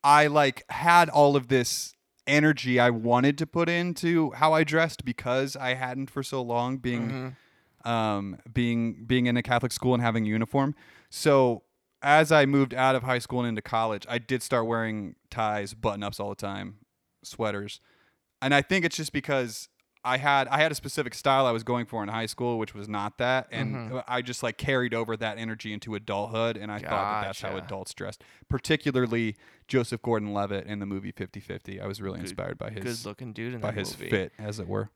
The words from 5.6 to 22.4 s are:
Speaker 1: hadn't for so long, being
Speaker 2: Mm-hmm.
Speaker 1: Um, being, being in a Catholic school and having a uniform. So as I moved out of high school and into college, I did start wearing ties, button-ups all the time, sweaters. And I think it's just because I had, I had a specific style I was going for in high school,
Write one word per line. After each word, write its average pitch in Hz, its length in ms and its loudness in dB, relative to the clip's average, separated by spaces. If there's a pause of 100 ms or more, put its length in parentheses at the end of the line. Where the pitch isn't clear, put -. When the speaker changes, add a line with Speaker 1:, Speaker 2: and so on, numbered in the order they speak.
Speaker 1:
hadn't 131 360 -6
for 139 120 -6
so 131 200 -6
long, 120 360 -2
being 120 300 -2
Speaker 2:
Mm-hmm. 127 200 -8 (580)
Speaker 1:
Um, 107 500 -2 (160)
being, 117 540 0
being 127 200 2
in 120 120 2
a 117 40 0
Catholic 123 300 0
school 127 220 2
and 120 80 0
having 113 240 0
a - 20 -2
uniform. 139 460 0 (340)
So 131 540 4 (400)
as 151 280 6
I 151 140 8
moved 135 300 2
out 131 200 4
of 123 100 0
high 123 160 0
school 123 200 -4
and 120 80 -2
into 107 140 -4
college, 113 460 -2
I 120 100 -4
did 117 240 -2
start 117 240 0
wearing 110 480 -2 (160)
ties, 107 420 -4
button-ups 104 480 -4
all 101 80 -4
the 101 60 -8
time, 98 420 -10 (480)
sweaters. 104 560 -6 (640)
And 139 120 2
I 143 60 6
think 180 240 0
it's 165 120 -2
just 156 160 -8
because 131 560 -4 (360)
I 127 140 0
had, 139 300 2
I 135 100 2
had 160 120 4
a 147 60 -4
specific 131 380 -6
style 135 320 4
I 120 60 4
was 113 120 -4
going 120 220 -2
for 110 160 -6
in 101 60 -6
high 113 180 -4
school, 120 320 -4